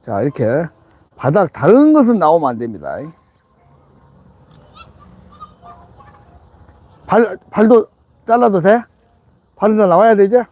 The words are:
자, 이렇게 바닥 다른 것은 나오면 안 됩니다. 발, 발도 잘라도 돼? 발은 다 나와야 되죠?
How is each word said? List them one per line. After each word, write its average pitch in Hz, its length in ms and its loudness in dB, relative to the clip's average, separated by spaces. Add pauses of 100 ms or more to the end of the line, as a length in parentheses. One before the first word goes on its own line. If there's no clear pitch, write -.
자, 104 220 -8
이렇게 143 420 -4 (500)
바닥 156 380 -2
다른 269 400 4
것은 247 240 2
나오면 160 320 0
안 120 80 -8
됩니다. 90 400 -10 (4000)
발, 202 320 -2 (140)
발도 220 360 2 (380)
잘라도 226 360 0
돼? 214 200 2 (720)
발은 214 220 0
다 214 80 2
나와야 202 300 2
되죠? 202 360 0